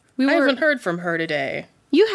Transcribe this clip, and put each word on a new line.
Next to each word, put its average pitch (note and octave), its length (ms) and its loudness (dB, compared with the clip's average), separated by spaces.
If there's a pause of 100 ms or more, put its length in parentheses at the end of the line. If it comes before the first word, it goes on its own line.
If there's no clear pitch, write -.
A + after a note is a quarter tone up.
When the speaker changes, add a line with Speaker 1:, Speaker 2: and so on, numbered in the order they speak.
(180)
Speaker 1:
we C4 80 0
Speaker 2:
I C#4+ 100 2
Speaker 1:
were E4+ 120 4
Speaker 2:
haven't C4+ 100 0
heard D4 240 0
from F3 180 -4
her F3 180 -4
today. D3 500 -4 (240)
Speaker 1:
You F#4 240 4